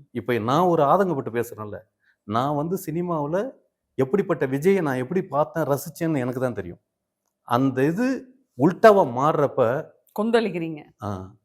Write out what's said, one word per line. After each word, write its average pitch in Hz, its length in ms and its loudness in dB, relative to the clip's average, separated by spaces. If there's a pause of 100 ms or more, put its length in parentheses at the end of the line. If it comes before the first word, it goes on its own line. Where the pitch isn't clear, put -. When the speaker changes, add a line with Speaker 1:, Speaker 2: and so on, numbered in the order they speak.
(120)
Speaker 1:
இப்ப 117 280 -4
நான் 139 280 2
ஒரு 165 160 2
ஆதங்கப்பட்டு 151 480 0
பேசுறேன்ல, 107 480 -6 (440)
நான் 127 320 -2
வந்து 170 300 -4
சினிமாவுல 170 680 -4 (420)
எப்படிப்பட்ட 165 540 0
விஜயை 160 340 2
நான் 139 160 -2
எப்படி 156 260 -2
பார்த்தேன், 151 400 -2
ரசிச்சேன்னு 147 540 -2
எனக்கு 123 220 -4
தான் 127 140 -2
தெரியும். 90 260 -10 (600)
அந்த 127 420 0
இது 233 500 -2 (240)
உல்டாவா 185 480 6
மாறுறப்ப 135 840 0 (320)
Speaker 2:
கொந்தளிக்கிறீங்க. 180 600 -2 (180)
Speaker 1:
ஆ, 95 420 -8